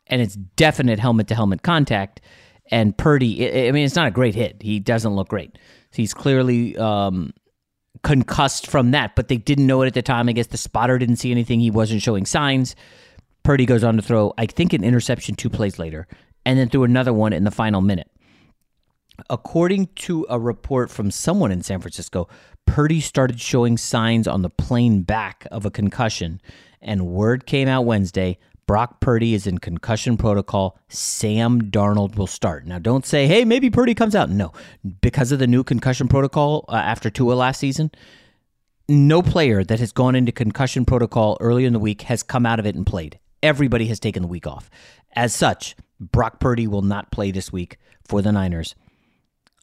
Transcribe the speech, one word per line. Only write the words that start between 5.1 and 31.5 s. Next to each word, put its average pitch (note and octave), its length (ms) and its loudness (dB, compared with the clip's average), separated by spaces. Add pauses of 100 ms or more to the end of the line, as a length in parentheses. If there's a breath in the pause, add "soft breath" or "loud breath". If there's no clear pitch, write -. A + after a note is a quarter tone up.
look G2 140 -4
great. F#2 280 -8 (340 soft breath)
He's A2 220 -4
clearly, B2+ 640 0
um, G2+ 560 -2 (720)
concussed C#3 640 0
from B2 240 2
that, C3 240 -2
but B2+ 140 -2
they B2+ 80 0
didn't C#3 280 0
know C3 160 4
it C3 60 2
at B2 80 -4
the B2 80 0
time. A#2+ 260 0
I A#2+ 40 0
guess A#2 120 -2
the - 120 -10
spotter B2 420 0
didn't A#2+ 160 2
see B2 160 -4
anything. A#2+ 280 0
He A#2 120 2
wasn't G#2+ 320 0
showing G2 240 0
signs. C3+ 480 0 (640 loud breath)
Purdy C#3 240 4
goes A#2 180 4
on A2+ 120 4
to G#2+ 80 0
throw, G#2+ 340 2
I A#2 80 -2
think, F3 280 0
an A#2 100 0
interception A#2 500 0
two A#2 160 -6
plays G#2 300 -4
later, D#2+ 280 -10 (380 loud breath)
and C3 140 2
then B2+ 100 2
threw C3 140 2
another B2+ 300 4
one G#2+ 200 2
in F2 120 0
the G#2 60 0
final G#2+ 300 0
minute. F#2+ 300 0 (1200 soft breath)
According F3+ 640 0
to E3 340 -4
a B2 100 -2
report A#2+ 520 -2
from G#2 180 -4
someone D#3+ 420 0
in F2+ 120 -4
San F#2 180 -6
Francisco, F2 480 -8 (360 loud breath)
Purdy D3+ 360 2
started B2+ 400 -2
showing A#2+ 360 2
signs A2+ 500 0
on F2+ 160 0
the F3+ 60 -4
plane A#2+ 520 2
back G2+ 500 -6
of G#2 140 -8
a G2+ 60 -4
concussion, G2 680 -4 (400 loud breath)
and G2 280 -4
word G#2+ 400 0
came C3+ 200 0
out C3 160 2
Wednesday, F#2+ 540 0 (300 soft breath)
Brock G#2+ 320 0
Purdy A#2 340 2
is G#2 140 -2
in F2+ 100 -2
concussion G#2+ 580 -4
protocol. G2 600 0 (120)
Sam A2+ 840 -2